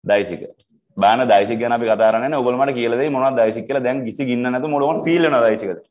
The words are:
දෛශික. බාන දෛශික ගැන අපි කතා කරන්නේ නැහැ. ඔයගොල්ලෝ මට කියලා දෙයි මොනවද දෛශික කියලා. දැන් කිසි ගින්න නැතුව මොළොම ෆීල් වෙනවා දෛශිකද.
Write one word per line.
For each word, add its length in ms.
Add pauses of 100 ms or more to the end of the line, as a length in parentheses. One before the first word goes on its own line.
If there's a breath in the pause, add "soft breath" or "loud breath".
දෛශික. 380 (540)
බාන 300
දෛශික 320
ගැන 140
අපි 140
කතා 240
කරන්නේ 180
නැහැ. 140
ඔයගොල්ලෝ 200
මට 140
කියලා 240
දෙයි 140
මොනවද 260
දෛශික 260
කියලා. 200
දැන් 180
කිසි 240
ගින්න 180
නැතුව 240
මොළොම 320
ෆීල් 200
වෙනවා 220
දෛශිකද. 360 (100)